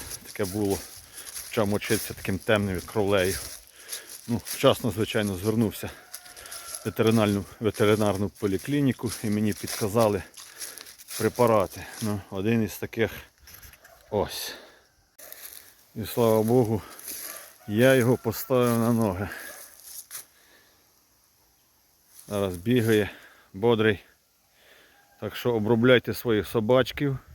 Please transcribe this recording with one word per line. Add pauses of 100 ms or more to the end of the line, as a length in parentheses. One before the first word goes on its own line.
(260)
таке
було. (720)
Почав
мочитися
таким
темним,
як
кровлею. (960)
Ну,
вчасно,
звичайно,
звернувся (760)
в
ветеринарну, (160)
ветеринарну
поліклініку (120)
і
мені
підказали (960)
препарати. (160)
Ну, (100)
один
із
таких (1000)
ось. (1400)
І
слава
Богу, (840)
я
його
поставив
на
ноги. (3000)
Зараз
бігає, (420)
бодрий. (1200)
Так
що
обробляйте
своїх
собачків, (160)